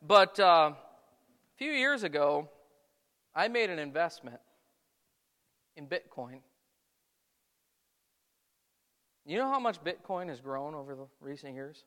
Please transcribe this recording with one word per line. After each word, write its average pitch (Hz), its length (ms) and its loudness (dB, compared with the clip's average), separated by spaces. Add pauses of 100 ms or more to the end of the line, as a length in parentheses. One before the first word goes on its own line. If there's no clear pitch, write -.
but, 190 380 6
uh, 165 340 8
a - 840 -20
few 294 140 -6
years 269 320 0
ago, 147 460 0 (840)
I 180 140 0
made 233 220 -2
an 170 100 -6
investment 143 600 -4 (1400)
in 147 120 -18
Bitcoin. 131 520 -10 (2750)
You 156 120 -6
know 262 120 -2
how 269 100 0
much 208 240 -4
Bitcoin 180 460 -8
has 131 100 -10
grown 135 340 -8
over 139 220 -12
the 135 100 -14 (140)
recent 139 340 -14
years? 139 340 -14